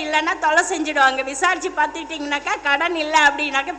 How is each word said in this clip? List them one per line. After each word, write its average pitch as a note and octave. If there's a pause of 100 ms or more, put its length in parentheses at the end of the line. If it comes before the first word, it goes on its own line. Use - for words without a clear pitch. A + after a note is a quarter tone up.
இல்லைன்னா D#4 (100)
தொல்லை D#4+
செஞ்சுடுவாங்க. C#4+ (100)
விசாரிச்சு F4+
பார்த்துட்டிங்கனாக்கா D4+ (120)
கடன் E4
இல்லை D#4
அப்படின்னாக்கா C#4+